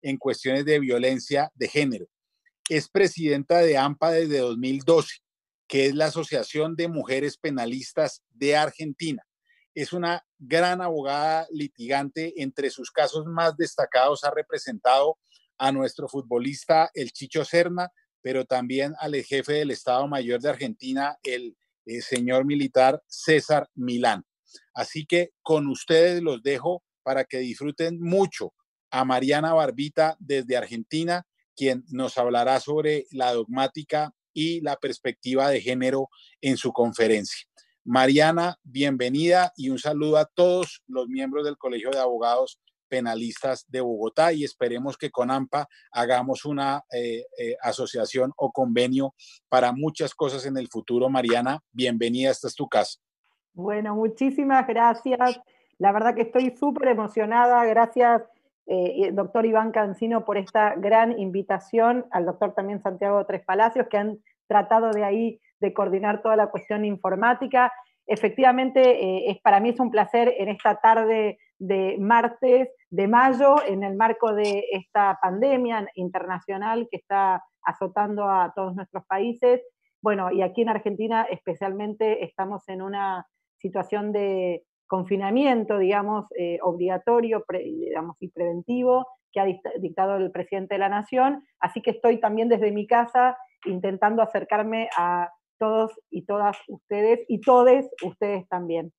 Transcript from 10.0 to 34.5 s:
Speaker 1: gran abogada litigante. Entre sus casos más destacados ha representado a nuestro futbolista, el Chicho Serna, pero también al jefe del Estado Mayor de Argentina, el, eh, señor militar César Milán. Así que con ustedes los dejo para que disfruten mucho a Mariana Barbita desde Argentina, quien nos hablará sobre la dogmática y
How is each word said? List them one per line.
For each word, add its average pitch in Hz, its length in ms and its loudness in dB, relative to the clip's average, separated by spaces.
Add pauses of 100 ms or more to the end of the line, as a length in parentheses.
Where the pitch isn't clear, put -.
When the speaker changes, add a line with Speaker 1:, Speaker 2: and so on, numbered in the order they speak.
Speaker 1:
gran 170 440 0
abogada 160 720 -2
litigante. 143 920 -6
Entre 135 280 -4
sus - 200 -14
casos 151 340 -2
más 165 320 -2
destacados 143 680 0
ha 143 80 0
representado 139 840 0 (440)
a 135 120 2
nuestro 135 360 -4
futbolista, 135 840 0
el 151 160 -8
Chicho 143 340 -6
Serna, 175 440 0 (320)
pero 131 240 -4
también 131 560 -2
al 151 160 -6
jefe 139 380 -4
del 147 180 -2
Estado 127 340 -2
Mayor 123 340 -2
de 143 100 -2
Argentina, 135 760 -6
el, 123 320 -8 (280)
eh, 117 160 -10
señor 127 440 0
militar 135 640 2
César 151 680 0
Milán. 120 480 -2 (500)
Así 123 320 -8
que 175 260 0 (120)
con 151 240 2
ustedes 170 560 2
los 131 220 -4
dejo 143 400 -2 (180)
para 135 220 -2
que 131 140 -8
disfruten 147 600 -6
mucho 170 540 -2 (380)
a 131 120 0
Mariana 139 480 0
Barbita 151 680 0
desde 131 360 -2
Argentina, 156 680 -4 (320)
quien 131 340 0
nos 127 280 -4
hablará 123 420 2
sobre 151 500 -2
la 127 220 -2
dogmática 135 800 -4 (200)
y 165 280 -4